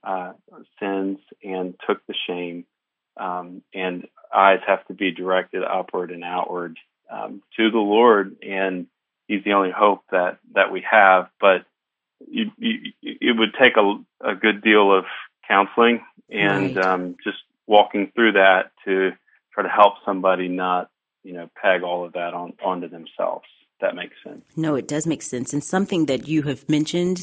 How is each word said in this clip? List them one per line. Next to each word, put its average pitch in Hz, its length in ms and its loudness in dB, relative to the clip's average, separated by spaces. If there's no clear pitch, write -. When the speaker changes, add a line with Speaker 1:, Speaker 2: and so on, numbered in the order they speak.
Speaker 1:
uh, 92 300 -10
sins 98 400 -4
and 92 320 -8
took - 200 -4
the 101 80 -12
shame. 87 380 -8
Um, 90 440 -10
and 92 340 -8
eyes 98 320 6
have 98 200 0
to 98 60 -14
be 92 180 -2
directed 90 520 -4
upward 92 480 -6
and 87 120 -14
outward, 87 540 -8
um, 104 320 -12
to 113 120 2
the 110 80 0
Lord, 104 640 4
and 95 460 -4
He's 101 180 -4
the 104 80 0
only 95 180 2
hope 101 300 2
that, 92 280 -2
that 95 180 2
we 92 160 -8
have. 95 400 6
But 95 260 4
you, 220 280 -4
you, - 340 -6
it - 360 -2
would 110 220 0
take 127 180 6
a, 104 520 -2
a 101 60 -4
good 104 260 0
deal 104 300 6
of 95 140 4
counseling 113 560 2
and, 98 460 -2
Speaker 2:
Right. 95 100 0
Speaker 1:
um, 90 380 -2
just 101 140 -8
walking 104 480 2
through 113 200 4
that 95 380 4
to 95 260 0
try 101 100 -2
to 90 60 -6
help 101 240 6
somebody 92 440 -2
not, 90 400 -4
you 95 100 -18
know, 85 160 -14
peg 92 220 2
all 87 200 -4
of 85 100 -12
that 87 200 -6
on, 87 200 -10
onto 90 260 -6
themselves. - 560 -8
That - 160 -4
makes - 260 -12
sense. - 220 -20
Speaker 2:
No, 156 180 -2
it 123 120 -6
does 156 200 -4
make 147 140 -4
sense. - 320 -8
And 143 100 -4
something 190 440 -2
that 131 200 -4
you 156 160 -2
have 135 240 -8
mentioned 175 560 -2